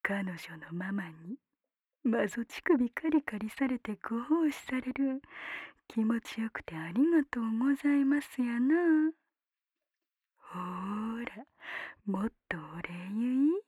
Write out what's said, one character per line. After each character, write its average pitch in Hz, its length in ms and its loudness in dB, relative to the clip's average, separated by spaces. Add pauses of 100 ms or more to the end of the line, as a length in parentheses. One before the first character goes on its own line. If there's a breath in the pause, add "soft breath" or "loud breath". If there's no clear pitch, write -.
彼 202 200 -2
女 170 360 -8
の 160 140 -16
マ 180 200 -6
マ 196 180 -6
に、 165 300 -14 (640)
ま 226 240 2
ぞ 233 180 -6
乳 - 160 -14
首 247 300 4
カ - 180 -2
リ 302 140 4
カ - 140 -8
リ 214 120 -4
さ 269 180 -2
れ 247 120 -2
て 214 160 -6
ご 233 260 -4
奉 302 300 4
仕 - 160 -10
さ 254 120 -2
れ 254 140 -6
る。 269 280 0 (680 loud breath)
気 226 180 0
持 226 160 2
ち - 200 -8
よ 220 100 -2
く - 120 -10
て - 120 -12
あ 165 160 -6
り 262 180 4
が 330 160 6
と - 160 -4
う 220 160 0
ご 262 180 4
ざ 285 200 2
い 277 100 4
ま 285 160 4
す - 200 -6
や 240 180 0
な。 311 520 6 (1300)
ほ - 220 -14
ー 208 680 -6
ら、 240 200 -10 (600 loud breath)
も 196 220 -2
っ - 40 -4 (160)
と 175 100 -4
お 156 240 -10
礼 - 80 -10 (240)
言 254 340 2
い。 370 200 2